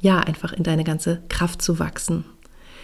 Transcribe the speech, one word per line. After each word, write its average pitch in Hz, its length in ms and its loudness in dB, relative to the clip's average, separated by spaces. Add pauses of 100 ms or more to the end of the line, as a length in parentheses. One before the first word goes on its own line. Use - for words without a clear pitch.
ja, 190 180 6
einfach - 340 -2
in 170 120 -2
deine 160 180 2
ganze 165 460 0
Kraft - 340 -2
zu 165 160 2
wachsen. 165 460 -2 (600)